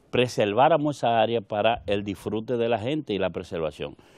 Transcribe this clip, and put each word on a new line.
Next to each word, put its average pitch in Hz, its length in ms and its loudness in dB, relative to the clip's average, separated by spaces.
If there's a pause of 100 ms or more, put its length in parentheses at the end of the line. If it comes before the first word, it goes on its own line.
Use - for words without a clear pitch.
(100)
preserváramos 131 880 2
esa 117 220 2
área 113 200 2
para 107 460 0
el 101 180 0
disfrute 110 520 -4
de 117 120 0
la 117 100 0
gente 135 360 -4
y 95 40 -2
la 92 120 0
preservación. 82 640 -6 (220)